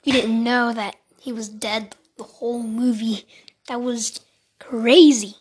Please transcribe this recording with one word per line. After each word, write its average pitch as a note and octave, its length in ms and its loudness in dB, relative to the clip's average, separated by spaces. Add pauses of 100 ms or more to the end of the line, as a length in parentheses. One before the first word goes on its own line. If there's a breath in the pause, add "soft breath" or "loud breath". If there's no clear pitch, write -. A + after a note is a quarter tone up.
you C#4 80 -2
didn't A3+ 320 0
know A#3+ 300 0
that G#3 220 -8 (260)
he C4 100 -12
was A3 160 -10
dead G#3+ 480 -8 (220)
the - 60 -16
whole A#3+ 400 -8
movie. A3+ 640 -4 (420 soft breath)
That B3 140 -8
was A#3+ 380 -6 (400)
crazy. A#3+ 800 4